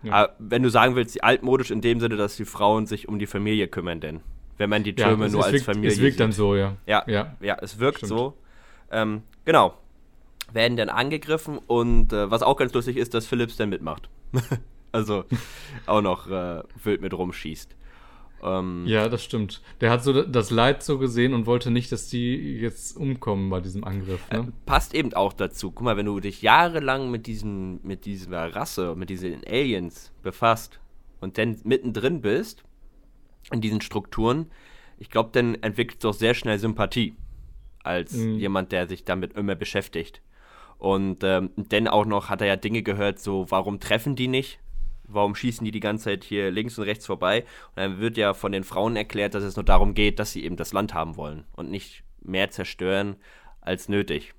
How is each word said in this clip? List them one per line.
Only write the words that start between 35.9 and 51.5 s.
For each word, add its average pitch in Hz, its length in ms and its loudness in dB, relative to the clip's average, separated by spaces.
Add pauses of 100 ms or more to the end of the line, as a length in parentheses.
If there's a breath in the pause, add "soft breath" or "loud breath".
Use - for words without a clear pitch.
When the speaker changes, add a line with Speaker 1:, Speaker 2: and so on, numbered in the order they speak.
Speaker 2:
du 113 60 2
auch 101 40 0
sehr 110 220 4
schnell 107 240 0
Sympathie 107 560 0 (680)
als - 300 -4
Speaker 1:
Mhm. 113 240 -2
Speaker 2:
jemand, 98 340 -2
der 90 160 0
sich 90 180 -10
damit 90 280 -4
immer 101 220 -2
beschäftigt. - 680 -6 (560 soft breath)
Und, 95 460 -2
ähm, 95 320 2
dann 107 320 0
auch 104 180 4
noch 104 240 -2
hat 98 120 -2
er 104 60 2
ja 98 100 4
Dinge 110 260 -2
gehört, 101 340 0
so, 95 320 -4
warum 95 300 0
treffen 113 360 0
die 127 120 -2
nicht? 131 320 -2 (460)
Warum 101 300 0
schießen 113 300 -4
die 107 60 -4
die 104 100 -6
ganze 107 240 -4
Zeit 101 180 -4
hier 101 260 -2
links 110 300 -4
und 104 60 -4
rechts 104 200 -4
vorbei? 98 360 0
Und - 360 -18
dann 95 220 -4
wird 113 180 -2
ja 101 160 2
von 98 200 -4
den 95 100 -2
Frauen 107 320 -2
erklärt, 101 400 -2
dass 101 80 -2
es 98 140 -6
nur 98 80 -2
darum 98 300 8
geht, 104 220 2
dass 104 140 -4
sie - 140 -10
eben 85 100 -4
das 82 160 -8
Land 101 220 -2
haben 82 240 -6
wollen 76 340 -12